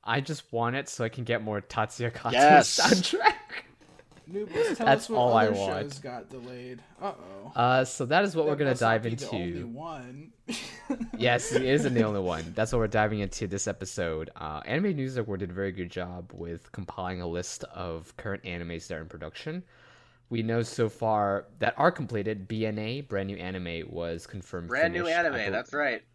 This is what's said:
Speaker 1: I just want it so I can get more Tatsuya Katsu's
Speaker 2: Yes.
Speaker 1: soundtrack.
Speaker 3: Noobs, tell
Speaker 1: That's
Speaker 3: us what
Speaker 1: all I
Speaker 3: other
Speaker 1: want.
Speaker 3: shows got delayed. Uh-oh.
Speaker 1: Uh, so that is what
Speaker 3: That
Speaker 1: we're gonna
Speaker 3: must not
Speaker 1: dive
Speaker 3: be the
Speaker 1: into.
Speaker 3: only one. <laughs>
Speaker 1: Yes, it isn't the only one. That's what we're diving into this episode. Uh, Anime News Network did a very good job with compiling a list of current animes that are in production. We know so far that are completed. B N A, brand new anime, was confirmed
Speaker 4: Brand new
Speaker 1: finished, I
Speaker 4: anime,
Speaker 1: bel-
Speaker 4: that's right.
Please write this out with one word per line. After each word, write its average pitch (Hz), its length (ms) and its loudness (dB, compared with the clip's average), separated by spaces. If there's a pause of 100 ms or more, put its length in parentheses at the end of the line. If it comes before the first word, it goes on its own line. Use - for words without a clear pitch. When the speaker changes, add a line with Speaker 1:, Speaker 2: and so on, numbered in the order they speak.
Speaker 1:
I 117 160 2
just 143 320 -8
want 117 240 0
it - 140 -6
so - 120 -4
I 113 60 0
can 117 160 -6
get 113 180 0
more 107 200 -4
Tatsuya 113 500 -4
Katsu's 117 220 -4
Speaker 2:
Yes. 143 440 10
Speaker 1:
soundtrack. 294 540 4 (1000)
Speaker 3:
Noobs, 349 460 0
tell 226 100 0
Speaker 1:
That's 139 180 6
Speaker 3:
us - 40 -12
what 220 100 0
Speaker 1:
all 123 160 6
I 110 120 8
Speaker 3:
other 104 80 2
Speaker 1:
want. 95 300 0
Speaker 3:
shows 143 160 -10
got 123 280 -12
delayed. 123 540 -14 (180)
Uh-oh. 98 540 -10
Speaker 1:
Uh, 127 300 6
so 131 220 -4
that 170 180 4
is 185 100 -2
what 160 100 2
Speaker 3:
That 151 60 4
Speaker 1:
we're 139 60 0
gonna 143 140 2
Speaker 3:
must 123 120 2
not 113 60 6
Speaker 1:
dive 113 160 4
Speaker 3:
be 113 100 0
the 135 100 -6
Speaker 1:
into. 117 120 -6
Speaker 3:
only 87 280 -4
one. 139 680 -12 (160)
<laughs> 240 40 -6 (640)
Speaker 1:
Yes, 120 360 2
it 127 100 4
isn't 135 320 4
the 113 100 4
only 104 160 0
one. 85 340 -2
That's 110 180 0
what 127 60 2
we're 110 100 4
diving 107 320 2
into 101 280 -4
this 98 200 -4
episode. 82 680 -4
Uh, 78 300 -8
Anime 180 300 0
News 131 200 -4
Network 101 240 -2
did 92 100 -4
a - 20 -10
very 98 200 -2
good 87 180 -6
job 90 420 -8
with 85 400 -10
compiling 92 480 -6
a 87 60 -4
list 87 460 -6
of 82 440 -8
current - 280 -8
animes 85 440 -8
that 87 80 -6
are 78 40 -6
in 80 80 -12
production. 90 540 -10 (680)
We 117 140 -2
know 117 200 0
so 113 260 0
far 107 580 0 (140)
that 110 160 2
are 170 160 6
completed. 107 560 -4
B 110 180 -2
N 107 140 -2
A, 117 220 -6
brand 98 260 -2
new 101 80 -6
anime, 87 520 -6
was 85 400 -6
confirmed 87 400 -10
Speaker 4:
Brand 160 240 2
new 175 120 -2
Speaker 1:
finished, 165 120 0
I 175 40 2
Speaker 4:
anime, 160 140 2
Speaker 1:
bel- 104 180 -2
Speaker 4:
that's 113 200 -4
right. 139 300 -2 (120)